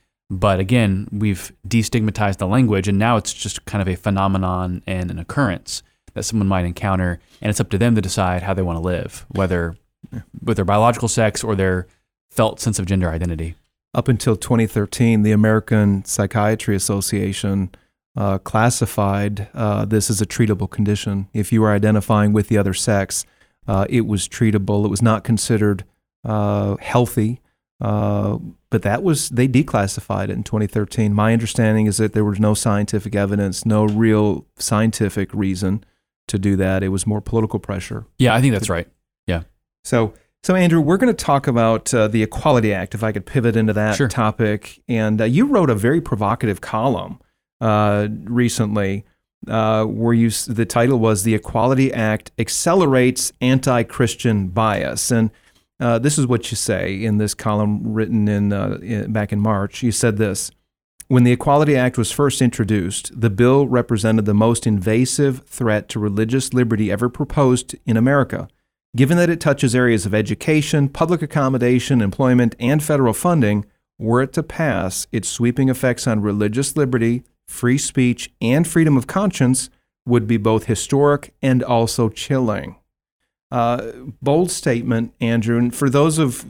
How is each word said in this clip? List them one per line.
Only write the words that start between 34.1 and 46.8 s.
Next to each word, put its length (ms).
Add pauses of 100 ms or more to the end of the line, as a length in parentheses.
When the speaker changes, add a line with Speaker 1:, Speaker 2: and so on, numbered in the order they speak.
Speaker 2:
scientific 760
reason 500 (460)
to 100
do 160
that. 280
It 60
was 160
more 140
political 400
pressure. 460 (120)
Speaker 1:
Yeah, 160
I 60
think 140
that's 160
right. 180 (400)
Yeah. 140 (420)
Speaker 2:
So, 300 (280)
so 140
Andrew, 240
we're 180
gonna 160
talk 340
about, 460
uh, 140
the 160
Equality 500
Act, 220
if 80
I 80
could 140
pivot 320
into 160
that 240
Speaker 1:
Sure. 100
Speaker 2:
topic. 800
And, 320
uh, 60
you 220
wrote 220
a 60
very 240
provocative 640
column 580 (420)